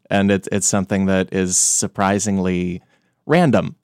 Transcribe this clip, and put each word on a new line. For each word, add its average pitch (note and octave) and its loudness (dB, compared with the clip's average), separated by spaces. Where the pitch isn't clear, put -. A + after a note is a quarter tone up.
And G2+ 2
it's, F#2+ 0
it's G2+ -2
something G2 0
that F#2+ 0
is F2+ -2
surprisingly F#2+ -2
random. C#3+ 2